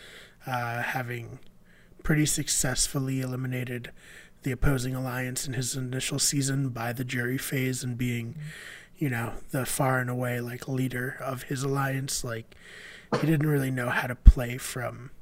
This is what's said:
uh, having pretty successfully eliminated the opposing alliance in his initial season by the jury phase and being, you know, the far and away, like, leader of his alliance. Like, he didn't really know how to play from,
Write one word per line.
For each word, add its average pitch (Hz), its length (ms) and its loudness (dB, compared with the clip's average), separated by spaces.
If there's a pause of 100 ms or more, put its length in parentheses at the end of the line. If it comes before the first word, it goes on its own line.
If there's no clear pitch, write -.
(460)
uh, 120 360 -2
having 120 580 -4 (640)
pretty 151 220 6
successfully 135 960 0
eliminated 127 680 -4 (520)
the 135 80 0
opposing 131 440 4
alliance 127 520 -4
in 131 60 -2
his 127 220 -2
initial 131 440 -2
season 139 500 2
by 120 220 -4
the 123 120 -4
jury 127 340 -2
phase 127 460 0
and 123 140 -4
being, 120 380 -2 (600)
you 147 120 0
know, 117 240 -2 (180)
the 131 140 0
far 131 340 4
and 123 100 0
away, 123 320 -2
like, 120 260 -8
leader 127 540 -2
of 127 220 -6
his 135 200 -4
alliance. 135 600 0
Like, 117 320 -8 (680)
he 147 60 2
didn't 151 200 4
really 135 240 2
know 123 180 -2
how 123 180 0
to 123 80 -4
play 123 420 8
from, 120 540 -8 (100)